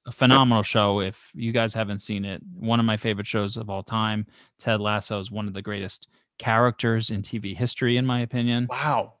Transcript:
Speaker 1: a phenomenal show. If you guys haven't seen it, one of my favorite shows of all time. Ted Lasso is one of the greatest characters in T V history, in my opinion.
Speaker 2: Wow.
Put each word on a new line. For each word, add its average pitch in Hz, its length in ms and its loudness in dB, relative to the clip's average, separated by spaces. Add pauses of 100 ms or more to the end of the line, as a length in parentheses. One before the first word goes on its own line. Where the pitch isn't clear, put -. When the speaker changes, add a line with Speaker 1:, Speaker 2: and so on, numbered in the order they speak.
Speaker 1:
a 123 40 -10
phenomenal 123 520 6
show. 101 380 2
If - 340 -6
you 113 160 -4
guys 113 220 0
haven't 101 260 -4
seen 98 260 -6
it, 95 160 -8 (160)
one 113 220 2
of 117 60 4
my 107 120 2
favorite 101 300 -4
shows 104 300 -2
of 107 120 -8
all 98 140 -6
time. 107 420 -2 (320)
Ted 110 240 0
Lasso 104 380 -2
is 92 100 -8
one 104 180 -8
of 95 60 -8
the 98 80 -8
greatest 98 460 -10 (320)
characters 113 720 2
in 104 120 -4
T 113 160 -6
V 98 160 -8
history, 120 440 0
in 127 80 2
my 123 160 0
opinion. 120 480 0
Speaker 2:
Wow. 135 500 -2